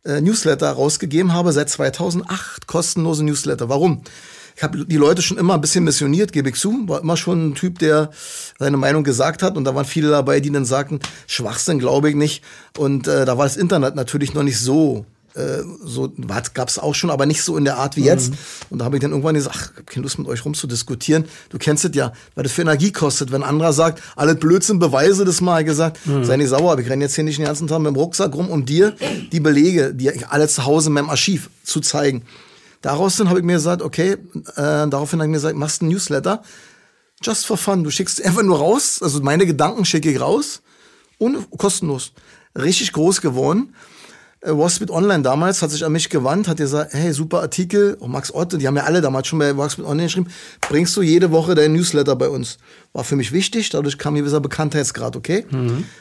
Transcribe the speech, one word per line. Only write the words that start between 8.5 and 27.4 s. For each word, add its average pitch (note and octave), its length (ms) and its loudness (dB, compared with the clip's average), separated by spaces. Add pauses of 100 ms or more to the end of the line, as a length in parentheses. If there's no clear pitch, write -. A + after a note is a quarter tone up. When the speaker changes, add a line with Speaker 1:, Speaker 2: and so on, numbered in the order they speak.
Speaker 1:
seine C#3 180 0
Meinung C#3+ 280 2
gesagt C3+ 380 0
hat. F#3 140 0
Und C#3 80 -2
da C3 100 0
waren C#3 100 -2
viele D3+ 260 0
dabei, C#3+ 300 4
die C#3+ 100 -4
dann C#3 140 0
sagten, C#3 360 -2 (260)
„Schwachsinn, B2+ 520 -4
glaube C3 300 2
ich D3 80 0
nicht.“ D3 260 0 (360)
Und, C#3 300 0
äh, C#3 160 2
da B2+ 120 0
war C#3 80 4
das C#3 120 0
Internet E3 380 2
natürlich C#3+ 380 -4
noch D3 120 -2
nicht B2+ 160 -2
so, C3 460 0 (280)
äh, C3 300 -6 (180)
so, C3 340 -6
was A#2+ 380 -8
gab's - 240 -4
auch D3+ 160 -4
schon, E3+ 160 -2
aber C#3 160 2
nicht D3+ 160 0
so E3 140 -2
in D3 80 2
der C3+ 140 0
Art C#3 180 -2
wie C#3+ 60 0
Speaker 2:
Mhm. C3+ 40 4
Speaker 1:
jetzt. B2+ 260 4 (380)
Und - 80 -8
da A#2 60 -2
hab C3 100 -2
ich C#3 60 0
dann C#3+ 100 0
irgendwann D3+ 240 0
gesagt, C#3 240 -2
„Ach, - 140 -10
ich - 60 -20
hab - 100 -20
keine D#3+ 160 -8
Lust, C#3 160 -6
mit C3+ 80 -8
euch A#2+ 160 -6
rumzudiskutieren. D3 800 -2 (240)
Du - 100 -12
kennst D3+ 260 0
es F3 120 0
ja, B2+ 160 0 (240)
weil C#3 80 -4
das B2+ 80 -2
für F3 100 -2
Energie D#3+ 300 4
kostet, C3+ 400 -2
wenn C3+ 100 -2
ein C3+ 60 -4
anderer D#3 240 2
sagt, D#3+ 280 2 (140)
alles D3+ 220 4
Blödsinn, F3 420 4
beweise E3 460 4
das F3+ 160 2
mal“, F3+ 140 2
hab D#3+ 80 4
ich D3+ 40 0
gesagt, D#3+ 400 0
Speaker 2:
Mhm. C#3 160 2
Speaker 1:
„sei B2+ 140 2
nicht C#3 140 2
sauer, D#3 200 4
aber C3 100 2
ich A#2 80 -4
renn C3+ 120 0
jetzt C#3+ 160 -2
hier D#3 80 0
nicht D3+ 140 -4
den D3+ 80 -2